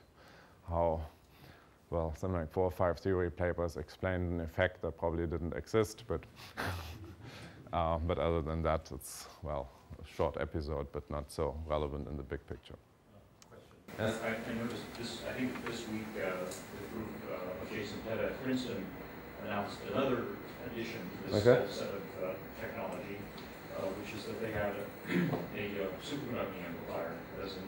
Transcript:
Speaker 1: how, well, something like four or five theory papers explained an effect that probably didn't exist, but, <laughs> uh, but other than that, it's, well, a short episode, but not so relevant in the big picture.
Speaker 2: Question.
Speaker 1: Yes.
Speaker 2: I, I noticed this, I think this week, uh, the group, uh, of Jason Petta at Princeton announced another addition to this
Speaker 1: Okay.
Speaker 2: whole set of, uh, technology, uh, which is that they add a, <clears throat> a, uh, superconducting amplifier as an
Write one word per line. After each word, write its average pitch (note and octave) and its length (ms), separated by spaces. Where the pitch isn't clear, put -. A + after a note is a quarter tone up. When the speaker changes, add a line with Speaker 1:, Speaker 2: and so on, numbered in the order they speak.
Speaker 1:
how, E2+ 320
well, D#2+ 280
something F#2 220
like D#2 120
four F#2+ 120
or F2+ 80
five F2 260
theory F2+ 320
papers E2+ 460
explained F2+ 560
an E2+ 80
effect F2 420
that D#2+ 160
probably E2 300
didn't E2 260
exist, - 540
but, E2 140
<laughs> - 760
uh, E2+ 260
but E2+ 200
other E2 220
than D#2+ 220
that, D#2 320
it's, - 320
well, C#2+ 260
a D#2+ 60
short D#2 320
episode, D2 540
but C#2+ 180
not D2 180
so C#2+ 260
relevant D2 400
in C#2+ 80
the C#2 80
big C#2+ 240
picture. - 280
Speaker 2:
Question. - 500
Speaker 1:
Yes. A2+ 240
Speaker 2:
I, A2+ 60
I A#2 260
noticed A2+ 280
this, A#2 320
I - 80
think B2+ 280
this A2+ 240
week, G#2+ 180
uh, F2 120
the - 480
group, A2 160
uh, - 320
of - 80
Jason G#2 280
Petta - 180
at - 180
Princeton A2 400
announced G2+ 320
another A#2+ 340
addition A2+ 360
to - 300
this G#2+ 160
Speaker 1:
Okay. B2 120
Speaker 2:
whole - 100
set - 200
of, - 140
uh, - 100
technology, - 580
uh, G2 80
which G2+ 140
is G2+ 100
that G#2+ 160
they G#2+ 120
add G#2 220
a, G2+ 100
<clears throat> E3+ 440
a, G2+ 280
uh, - 20
superconducting B2 640
amplifier - 460
as - 140
an F#2 100